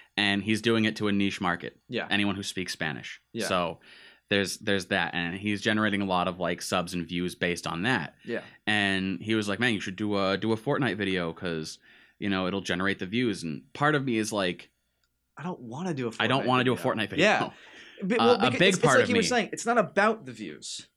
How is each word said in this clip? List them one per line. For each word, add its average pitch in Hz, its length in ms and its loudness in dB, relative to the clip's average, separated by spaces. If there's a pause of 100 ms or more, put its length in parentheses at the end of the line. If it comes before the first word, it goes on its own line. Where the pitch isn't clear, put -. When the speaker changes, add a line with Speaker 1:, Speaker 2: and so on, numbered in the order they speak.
(160)
Speaker 1:
And 101 260 2
he's 107 180 0
doing 113 240 4
it 107 120 0
to 104 120 -2
a 101 40 2
niche 98 280 0
market. 87 380 -2 (100)
Speaker 2:
Yeah. 107 220 -4
Speaker 1:
Anyone 101 260 2
who 98 60 -6
speaks - 300 -6
Spanish. 69 480 -8 (120)
Speaker 2:
Yeah. 107 140 -4
Speaker 1:
So 87 320 0 (500)
there's, 98 300 0
there's 98 280 -2
that. 90 280 0
And 87 220 -4
he's 104 260 -4
generating 107 400 0
a 98 40 -2
lot 90 220 2
of, 90 100 -4
like, 87 240 -2
subs 90 320 -2
and 87 120 -4
views 87 280 -4
based 87 320 -2
on 82 160 -4
that. 104 320 -2 (100)
Speaker 2:
Yeah. 117 160 -6 (260)
Speaker 1:
And 98 560 0
he 110 120 -2
was 104 140 0
like, 98 100 -2
"Man, 123 160 2
you 92 60 -2
should 92 160 -8
do 104 220 -2
a, 98 180 2
do 107 160 -2
a 110 40 0
Fortnite 120 400 -2
video 92 360 -2
'cause, 82 460 -6 (400)
you 104 100 -4
know, 92 180 0
it'll 95 140 -2
generate 92 380 -2
the 98 80 -6
views." 104 360 -2
And 78 200 -8 (100)
part 147 220 0
of 135 100 0
me 117 140 0
is 107 140 -2
like, 92 380 -2 (640)
Speaker 2:
I 143 60 -14
don't 180 180 -10
wanna 147 340 -6
do 123 140 -2
a 110 120 -6
Speaker 1:
I 123 60 2
don't 131 180 2
Speaker 2:
Fortnite - 20 -2
Speaker 1:
wanna 127 180 6
do 127 80 4
a 113 40 0
Speaker 2:
video. 123 160 0
Speaker 1:
Fortnite 107 180 -2
video. 165 140 2
Speaker 2:
Yeah. 180 260 4 (520)
But, 202 180 2
Speaker 1:
Uh, - 40 6
Speaker 2:
well, - 100 8
Speaker 1:
a - 40 2 (120)
Speaker 2:
because - 80 2
Speaker 1:
big 180 100 6
Speaker 2:
it's, 190 100 4
it's - 80 2
Speaker 1:
part 131 120 8
Speaker 2:
like 113 60 8
Speaker 1:
of - 60 0
Speaker 2:
you - 60 4
were 220 60 4
Speaker 1:
me. 175 40 0
Speaker 2:
saying, 233 260 2
it's - 140 -8
not 240 120 2
about 202 480 2
the 127 60 -12
views. - 640 -12